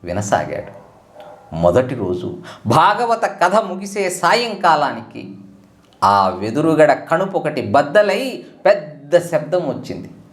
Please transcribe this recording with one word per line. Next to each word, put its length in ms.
వినసాగాడు. 680
మొదటి 400
రోజు 420
భాగవత 580
కథ 300
ముగిసే 560
సాయంకాలానికి 1300
ఆ 240
వెదురుగడ 640
కణుపొకటి 720
బద్దలై 800
పెద్ద 520
శబ్దం 420
వచ్చింది. 500